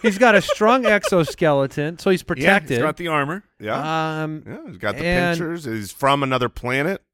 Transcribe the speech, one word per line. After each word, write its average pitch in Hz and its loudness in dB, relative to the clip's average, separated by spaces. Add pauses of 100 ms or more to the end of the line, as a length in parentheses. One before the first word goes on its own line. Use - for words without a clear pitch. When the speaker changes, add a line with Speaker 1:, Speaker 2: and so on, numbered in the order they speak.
Speaker 1:
He's 196 2
got 226 6
a 190 6
strong 247 2
exoskeleton, 156 0
so 196 0
he's 180 2
Speaker 2:
Yeah, - -18
Speaker 1:
protected. 165 0
Speaker 2:
he's 120 0
got 151 0
the 175 -8
armor. 156 -2 (160)
Speaker 3:
Yeah. 156 -4
Speaker 1:
Um, 156 -8
Speaker 3:
Yeah, - -14
he's 135 -18
got 104 -4
the 151 -8
Speaker 1:
and 175 0
Speaker 3:
pinchers. 170 -6
He's 110 -8
from 139 2
another 127 0
planet. 139 -4 (120)